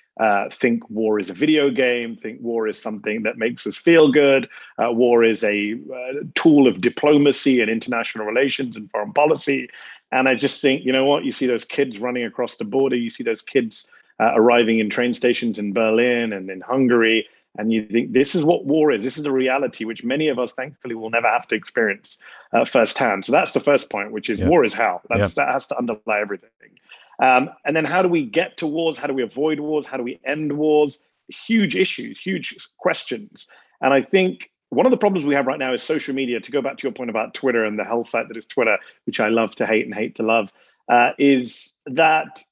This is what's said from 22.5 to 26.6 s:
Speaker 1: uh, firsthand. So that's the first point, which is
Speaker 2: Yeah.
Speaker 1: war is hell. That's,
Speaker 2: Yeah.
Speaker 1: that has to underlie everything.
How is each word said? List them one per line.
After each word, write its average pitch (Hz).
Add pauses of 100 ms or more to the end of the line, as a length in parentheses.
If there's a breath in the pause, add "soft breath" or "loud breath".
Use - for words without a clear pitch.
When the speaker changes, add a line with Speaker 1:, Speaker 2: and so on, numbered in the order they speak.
Speaker 1:
uh, 117
firsthand. 110
So 117
that's 165
the -
first -
point, 104
which 107
is 104
Speaker 2:
Yeah. 92
Speaker 1:
war 151
is 107
hell. 101
That's, 101
Speaker 2:
Yeah. 143
Speaker 1:
that 131
has 135
to -
underlie 113
everything. 101 (720 soft breath)